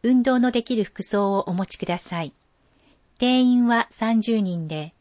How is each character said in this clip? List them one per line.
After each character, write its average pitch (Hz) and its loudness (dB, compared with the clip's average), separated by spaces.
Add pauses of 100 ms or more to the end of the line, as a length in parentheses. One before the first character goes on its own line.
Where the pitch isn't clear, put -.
運 247 4
動 254 2
の 247 2
で 233 -2
き 247 -4
る 220 0
服 - -8
装 202 0
を 196 0
お 180 -6
持 190 -4
ち - -12
く 190 -6
だ 175 -4
さ 170 -10
い。 143 -10 (840)
定 254 2
員 247 4
は 233 2
三 226 0
十 220 0
人 175 -4
で 156 -8